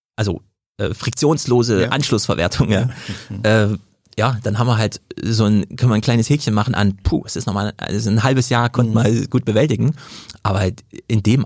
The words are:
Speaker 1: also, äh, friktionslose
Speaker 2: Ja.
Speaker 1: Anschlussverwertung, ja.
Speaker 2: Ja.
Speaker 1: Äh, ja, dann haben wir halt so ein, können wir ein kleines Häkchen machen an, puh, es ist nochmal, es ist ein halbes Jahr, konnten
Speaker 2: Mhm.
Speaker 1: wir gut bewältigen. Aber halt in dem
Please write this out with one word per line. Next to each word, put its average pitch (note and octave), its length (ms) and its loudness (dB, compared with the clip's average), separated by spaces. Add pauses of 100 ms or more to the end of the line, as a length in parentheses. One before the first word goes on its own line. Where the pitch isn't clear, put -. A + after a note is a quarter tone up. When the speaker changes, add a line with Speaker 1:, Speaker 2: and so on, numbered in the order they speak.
(180)
Speaker 1:
also, G2 240 -2 (360)
äh, F#2+ 160 -4
friktionslose A#2+ 880 0
Speaker 2:
Ja. - 60 0
Speaker 1:
Anschlussverwertung, G#2 840 0
ja. A2+ 180 0 (540)
Speaker 2:
Ja. G#2+ 240 4
Speaker 1:
Äh, G#2 100 -2 (400)
ja, A2+ 260 0
dann G#2+ 140 -2
haben A#2+ 100 0
wir A#2 100 2
halt A2 240 -2 (200)
so A2 220 0
ein, G#2 320 2
können A#2+ 160 0
wir G#2 40 2
ein G#2+ 60 2
kleines A#2 280 2
Häkchen C#3+ 240 0
machen G#2+ 200 0
an, G2 300 0
puh, - 220 0
es - 100 -10
ist - 120 -6
nochmal, G2+ 280 -2
es G1+ 220 -6
ist A2 100 -4
ein G#2 160 2
halbes C3 240 2
Jahr, A#2+ 220 2
konnten A2+ 280 0
Speaker 2:
Mhm. A2 60 4
Speaker 1:
wir A2 240 2
gut - 160 -2
bewältigen. A#2 500 2 (480)
Aber G2 180 -2
halt F#2+ 260 -4 (220)
in A2 140 0
dem A#2 240 2